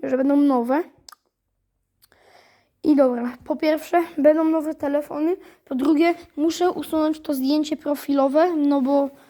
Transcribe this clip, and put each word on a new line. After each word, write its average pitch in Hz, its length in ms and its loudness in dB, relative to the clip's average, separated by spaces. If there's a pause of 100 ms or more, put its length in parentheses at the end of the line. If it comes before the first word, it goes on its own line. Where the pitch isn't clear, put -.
że 262 140 -2
będą 277 200 2
nowe. 277 460 2 (2000)
I 302 120 4
dobra, 247 500 0
po 311 100 -4
pierwsze 311 480 0 (140)
będą 302 260 4
nowe 320 320 -2
telefony, 294 640 -4 (280)
po 277 100 -8
drugie 311 400 2 (220)
muszę 339 340 0
usunąć 311 480 -4
to 311 140 -6
zdjęcie 294 440 -2
profilowe, 285 800 0
no 285 240 2
bo 277 280 0 (200)